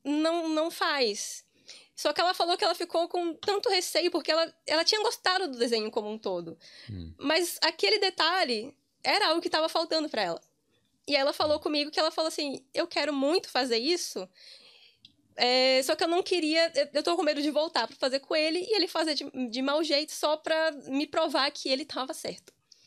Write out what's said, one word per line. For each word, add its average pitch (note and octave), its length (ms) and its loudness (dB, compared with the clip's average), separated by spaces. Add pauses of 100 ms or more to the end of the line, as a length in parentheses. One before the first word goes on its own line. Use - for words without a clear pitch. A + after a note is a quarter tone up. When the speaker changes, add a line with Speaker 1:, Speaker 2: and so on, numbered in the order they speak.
Speaker 1:
não, D#4+ 440 0
não D#4 220 0
faz. C#4 760 -2 (520)
Só D4+ 160 0
que D4+ 80 0
ela F4 140 2
falou F4 220 0
que G#4+ 80 -2
ela F4 100 2
ficou F4 340 -2
com F4 260 -4
tanto G4+ 340 -2
receio, F4 420 0
porque D#4+ 200 -2
ela, E4 220 0 (140)
ela D#4+ 180 2
tinha G#4+ 180 2
gostado F#4+ 460 0
do C4 100 -8
desenho A3+ 340 0
como G#3+ 180 -4
um A3 80 -8
todo. F3 400 -6 (320)
Speaker 2:
Hum. E2+ 280 -10
Speaker 1:
Mas E4 440 0
aquele G4 380 2
detalhe D#4+ 720 0 (280)
era F4+ 260 4
algo E4 120 4
que F4 100 -4
tava D#4+ 180 2
faltando D#4+ 400 0
pra A3+ 140 -2
ela. E3+ 180 0 (680)
E C#4+ 80 0
ela C#4+ 180 4
falou D4+ 280 0
comigo D4+ 320 -2
que - 80 0
ela D#4+ 100 2
falou E4 180 -2
assim, D4 440 -6
"Eu D#4+ 160 0
quero D4+ 240 -2
muito C#4 360 0
fazer B3 300 0
isso, B3 500 -2 (1080)
é, B3+ 480 4
só D#4 100 0
que D4+ 80 0
eu E4+ 60 2
não F4 140 2
queria, E4 520 2
eu, C#4+ 200 2
eu D4 80 2
tô F4 140 2
com F4+ 60 0
medo D4 200 2
de D4+ 80 2
voltar D4 360 0
pra - 100 -20
fazer C4+ 240 -2
com E4+ 140 -4
ele D#4+ 260 2
e A4 140 -2
ele G4+ 140 2
fazer D#4+ 260 0
de, C#4 160 -6 (200)
de B3 120 -4
mau C#4+ 220 2
jeito D4+ 280 0
só D#4 240 0
pra D#4+ 360 0 (160)
me C#4 180 0
provar D4+ 460 0
que - 160 -8
ele C4+ 160 0
tava C4+ 280 -8
certo." - 400 -12 (340)